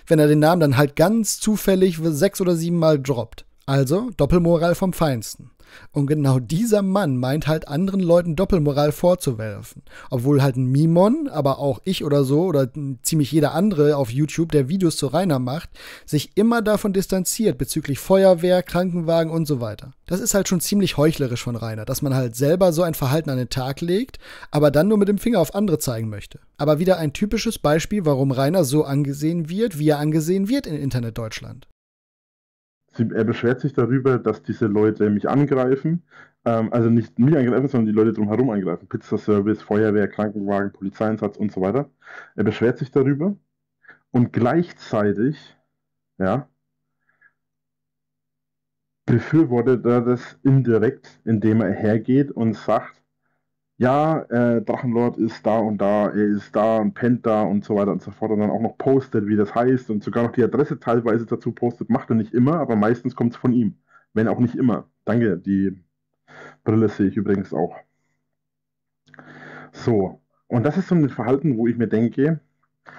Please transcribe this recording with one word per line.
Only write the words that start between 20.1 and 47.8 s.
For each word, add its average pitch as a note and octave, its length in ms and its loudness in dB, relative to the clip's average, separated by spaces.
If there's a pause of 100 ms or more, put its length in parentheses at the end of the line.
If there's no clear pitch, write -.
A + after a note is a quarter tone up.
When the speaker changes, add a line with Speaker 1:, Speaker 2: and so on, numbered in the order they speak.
Speaker 1:
ist - 140 -4
halt G3 140 0
schon F3+ 120 0
ziemlich - 380 0
heuchlerisch C#3+ 460 0
von A#2+ 120 -6
Rainer, A2 300 -8
dass C3 160 -6
man C3+ 140 0
halt B2 200 -2
selber E3 380 2
so E3 100 0
ein E3 100 -2
Verhalten D3+ 360 -2
an C3 80 -2
den B2 120 -4
Tag C3+ 320 -6
legt, F3+ 380 -4 (300)
aber D3 220 4
dann D3+ 160 4
nur A3 100 4
mit G3+ 100 2
dem G3+ 100 2
Finger A#3 220 0
auf D#3 160 0
andere G3+ 240 0
zeigen A2+ 300 -6
möchte. G#2 300 -14 (180)
Aber D3+ 220 2
wieder F3+ 180 4
ein D#3 160 -2
typisches G#3+ 460 -4
Beispiel, E3 460 0
warum C#3 260 2
Rainer C#3+ 320 2
so C#3+ 200 0
angesehen D3 640 -2
wird, G3 300 -4
wie D3+ 100 2
er C#3+ 100 2
angesehen D#3+ 500 0
wird C#4 180 -2
in E3 80 -8
Internet B2 420 -6
Deutschland. A2+ 500 -14 (1300)
Speaker 2:
Sie, A2+ 200 -2
er A2 100 0
beschwert A#2+ 380 -2
sich C3+ 120 -4
darüber, B2 460 0
dass G#2+ 240 -4
diese A2+ 240 -4
Leute G#2 420 2
mich G2+ 200 -2
angreifen. C3+ 720 0 (420)
Ähm, A2+ 280 0
also A#2 160 2
nicht A#2 300 0
mich C#3+ 180 4
angreifen, B2 320 2
sondern A#2 180 0
die G#2+ 60 0
Leute A2 200 4
drumherum G#2+ 360 0
angreifen. F#2 380 -4
Pizzaservice, G#2 760 -2
Feuerwehr, G#2 460 2
Krankenwagen, G2+ 640 -4
Polizeieinsatz G#2+ 640 -4
und G#2 140 -4
so F#2 100 -6
weiter. A2+ 280 -2 (460)
Er G#2 80 -2
beschwert A2 360 0
sich C3+ 120 -8
darüber C#3+ 440 0 (760)
und A#2+ 220 2
gleichzeitig, A#2+ 1200 -2 (600)
ja, F#2+ 320 -2 (2500)